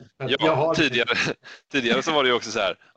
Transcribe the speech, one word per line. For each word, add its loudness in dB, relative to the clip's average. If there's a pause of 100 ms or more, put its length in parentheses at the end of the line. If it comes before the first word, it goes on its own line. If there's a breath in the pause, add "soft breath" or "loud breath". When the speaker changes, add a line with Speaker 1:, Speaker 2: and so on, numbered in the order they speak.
(180)
Speaker 1:
För -10
att -2
Speaker 2:
Ja, 0
Speaker 1:
jag 2
har 0
Speaker 2:
tidigare, 0
<laughs> -6
tidigare 0
så -2
var 2
det 4
ju 4
också -4
så -2
här, 0 (220 soft breath)